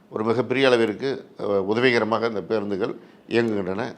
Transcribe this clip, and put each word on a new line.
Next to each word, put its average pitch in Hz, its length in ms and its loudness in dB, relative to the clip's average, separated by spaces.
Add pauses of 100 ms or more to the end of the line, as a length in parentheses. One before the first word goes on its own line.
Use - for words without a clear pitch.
(100)
ஒரு 110 140 -4
மிகப்பெரிய 120 420 2
அளவிற்கு, 117 420 2 (320)
அஹ், 101 220 0
உதவிகரமாக 110 640 2
இந்த 110 140 -4
பேருந்துகள் 101 520 -4 (360)
இயங்குகின்றன. 104 540 -2 (140)